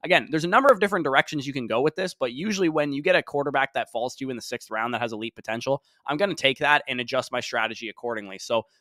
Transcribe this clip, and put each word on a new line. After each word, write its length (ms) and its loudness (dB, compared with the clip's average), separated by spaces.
again, 280 2
there's 140 0
a 40 -4
number 240 8
of 60 2
different 240 0
directions 420 2
you 80 -6
can 140 -6
go 140 2
with 140 2
this, 200 -6
but 180 -2
usually 360 0
when 240 0
you 100 -4
get 120 4
a 60 4
quarterback 520 -2
that 180 -4
falls 240 -4
to 100 -8
you 60 -6
in 40 -6
the 60 -10
sixth 300 -10
round 240 -2
that 60 -4
has 120 -2
elite 220 -8
potential, 480 -4
I'm 100 -2
gonna 160 0
take 240 2
that 300 4
and 120 -4
adjust 320 -4
my 80 0
strategy 480 -4
accordingly. 520 -8
So 240 0